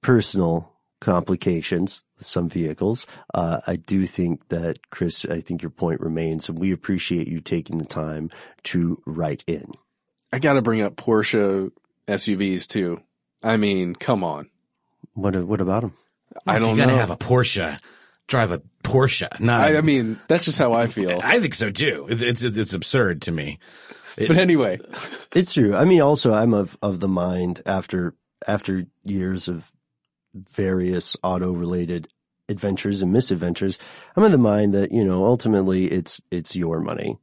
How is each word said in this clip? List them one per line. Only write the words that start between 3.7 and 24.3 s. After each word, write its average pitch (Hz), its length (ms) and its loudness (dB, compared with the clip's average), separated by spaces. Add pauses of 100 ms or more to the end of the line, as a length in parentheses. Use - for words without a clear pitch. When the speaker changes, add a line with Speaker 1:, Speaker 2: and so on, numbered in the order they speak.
Speaker 1:
do 95 280 0
think 87 440 -4
that, 82 400 -6
Chris, - 360 -6
I 82 160 -6
think 85 200 -8
your 82 100 -8
point 82 300 -4
remains, 80 480 -4
and 82 100 -8
we 95 120 0
appreciate 87 560 -4
you 82 140 -6
taking 82 360 -6
the 78 80 -6
time 78 440 -8 (340)
to 87 420 -2
write 78 420 -6
in. 80 240 -8 (600)
Speaker 2:
I 127 80 -4
gotta 139 220 4
bring 110 200 0
up 101 140 -2
Porsche 101 760 2 (360)
S 101 200 -2
U 101 100 0
Vs 95 300 -2
too. 87 340 -4 (400)
I 110 160 2
mean, 95 380 0
come 104 280 -2
on. 73 260 -6 (640)
Speaker 1:
What, 95 220 -2 (100)
what 98 160 -2
about 95 220 0
'em? 104 100 -8 (540)
Speaker 2:
I 107 80 0
Speaker 3:
If 110 60 2
Speaker 2:
don't 113 100 2
Speaker 3:
you 110 100 2
gotta 131 120 6
Speaker 2:
know. 131 60 6
Speaker 3:
have 101 120 0
a 87 60 -6
Porsche, 101 600 0 (500)
drive 113 240 0
a 85 100 -4 (220)
Porsche. - 560 0
Not 117 240 2
Speaker 2:
I, 151 80 4
Speaker 3:
a 156 60 4
Speaker 2:
I 156 40 2
mean, 127 460 0
that's 170 180 2
just 160 120 -2
how 123 160 4
I 117 140 2
feel. 90 340 -2
Speaker 3:
<laughs> - 20 -8
I 226 160 2
think 165 140 -2
so 110 160 -2
too. 139 400 -4
It, 117 120 -2
it's, 120 220 -2
it's 110 300 -2
absurd 92 500 0
to - 80 -4
me. 76 280 -6 (580)
It 110 100 0
Speaker 2:
But 165 100 6